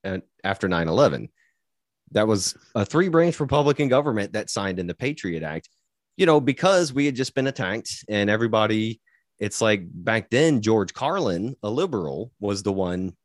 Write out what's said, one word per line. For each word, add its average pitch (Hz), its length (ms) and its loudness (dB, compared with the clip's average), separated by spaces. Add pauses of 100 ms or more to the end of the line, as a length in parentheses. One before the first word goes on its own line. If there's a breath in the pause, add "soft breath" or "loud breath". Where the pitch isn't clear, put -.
and 92 200 -6 (200)
after 98 240 0
nine 85 200 0
eleven, 80 420 2 (840)
that 107 160 2
was 101 280 0 (200)
a 104 100 0
three 180 240 0
branch 165 300 2
Republican 143 500 0
government 123 440 0
that 107 160 -6
signed 98 300 -4
in 87 80 -4
the 87 80 -8
Patriot 95 480 -6
Act, 78 260 -8 (480)
you 185 80 2
know, 151 160 6
because 160 520 2
we 139 120 0
had 139 100 -2
just 127 200 -4
been 135 120 0
attacked 113 600 -6
and 104 200 2
everybody, 110 720 2 (380)
it's 104 220 -4
like, 107 240 2
back 101 460 -4
then, 139 300 4
George 107 320 2
Carlin, 131 720 -2
a 104 60 -4
liberal, 113 680 -4
was 101 240 -4
the 101 100 -2
one 92 520 -4